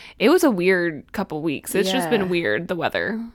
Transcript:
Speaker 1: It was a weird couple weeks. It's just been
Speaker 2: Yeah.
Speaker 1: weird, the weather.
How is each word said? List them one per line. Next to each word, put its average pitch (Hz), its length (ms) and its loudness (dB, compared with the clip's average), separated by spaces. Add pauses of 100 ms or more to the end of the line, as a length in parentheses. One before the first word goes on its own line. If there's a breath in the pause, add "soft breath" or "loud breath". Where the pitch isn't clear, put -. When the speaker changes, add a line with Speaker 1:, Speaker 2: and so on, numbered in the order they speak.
(180 loud breath)
Speaker 1:
It 214 120 4
was 359 140 6
a 285 60 4
weird 175 600 0
couple 156 300 -6
weeks. 151 320 -4
It's 190 160 2
just 170 200 -2
been 190 120 2
Speaker 2:
Yeah. 180 60 -2
Speaker 1:
weird, 170 400 -2
the 180 80 -4
weather. 143 440 -2 (140)